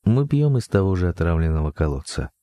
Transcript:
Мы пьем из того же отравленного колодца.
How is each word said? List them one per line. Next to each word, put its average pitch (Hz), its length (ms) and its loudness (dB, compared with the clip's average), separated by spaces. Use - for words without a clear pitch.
Мы 131 240 2
пьем 143 300 2
из - 100 -6
того 95 260 2
же 90 140 0
отравленного 80 640 0
колодца. 69 580 -4